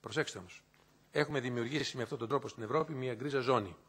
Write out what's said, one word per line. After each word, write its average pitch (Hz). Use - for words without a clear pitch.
Προσέξτε 113
όμως, 90
έχουμε 147
δημιουργήσει 123
με 127
αυτόν 117
τον 113
τρόπο 135
στην 113
Ευρώπη 151
μια 127
γκρίζα 135
ζώνη. 113